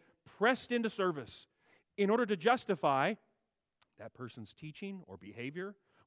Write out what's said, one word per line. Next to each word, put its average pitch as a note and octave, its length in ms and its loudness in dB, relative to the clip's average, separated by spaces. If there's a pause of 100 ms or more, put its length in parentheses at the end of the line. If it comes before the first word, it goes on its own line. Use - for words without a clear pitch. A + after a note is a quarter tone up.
(380)
pressed A#3+ 340 2
into A#3 180 0
service E3 580 -4 (500)
in G3 120 4
order A#3 180 4
to G3+ 100 0
justify E3+ 800 4 (800)
that G#2+ 160 -16
person's A#2+ 400 -12
teaching F#3+ 540 -12
or F#2+ 100 -14
behavior, C3+ 580 -10 (320)